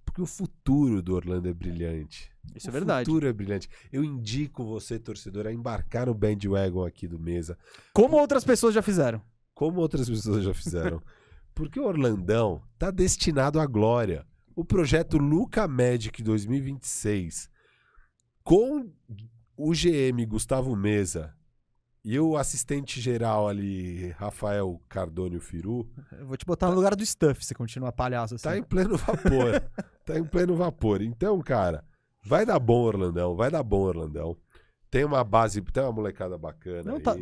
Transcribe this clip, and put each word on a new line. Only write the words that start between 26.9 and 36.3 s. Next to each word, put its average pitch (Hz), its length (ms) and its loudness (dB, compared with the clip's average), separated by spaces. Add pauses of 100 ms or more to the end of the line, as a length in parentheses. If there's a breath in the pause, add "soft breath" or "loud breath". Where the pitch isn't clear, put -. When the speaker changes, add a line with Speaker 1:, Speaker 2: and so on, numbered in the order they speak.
Speaker 2:
do 208 120 -4
Stuff, - 400 2
se - 80 -8
continuar 123 380 -6
palhaço 123 420 -2
assim. 117 100 -10
Speaker 1:
Tá 170 140 -2
em - 40 -4
pleno 185 360 2
vapor. 135 640 4
Speaker 2:
<laughs> - 420 -12
Speaker 1:
Tá 160 140 -4
em 165 60 -2
pleno 175 320 2
vapor. 113 440 2
Então, 170 400 0
cara, 95 440 0 (400)
vai 147 200 4
dar 214 140 2
bom, 120 240 4
Orlandão. 90 540 0
Vai 120 160 2
dar 156 100 0
bom, 101 200 2
Orlandão. 82 540 -4 (540 soft breath)
Tem 131 140 2
uma 143 180 2
base, 110 400 2
tem - 180 -2
uma 135 120 0
molecada 95 440 -6